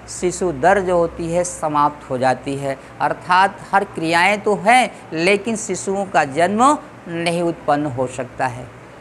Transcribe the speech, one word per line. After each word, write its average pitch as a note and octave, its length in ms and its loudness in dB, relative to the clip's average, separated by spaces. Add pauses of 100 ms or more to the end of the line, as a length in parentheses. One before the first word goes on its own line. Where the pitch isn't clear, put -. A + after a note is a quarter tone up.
(100)
शिशु F3+ 420 -2
दर F3 280 4
जो F3+ 160 0
होती E3+ 300 0
है E3+ 180 0
समाप्त D3 680 -2
हो C3 80 -2
जाती B2+ 380 0
है, C#3 200 -6 (240)
अर्थात F3 580 2 (140)
हर G3 140 2
क्रियाएं E3+ 540 2
तो G#3 160 2
हैं A3 340 4 (240)
लेकिन G3+ 420 0
शिशुओं G3 500 -4
का F3 200 2
जन्म F3 360 0 (460)
नहीं E3+ 340 -2
उत्पन्न D3+ 460 0
हो B2+ 200 -4
सकता B2+ 380 -6
है, B2 200 -8 (340)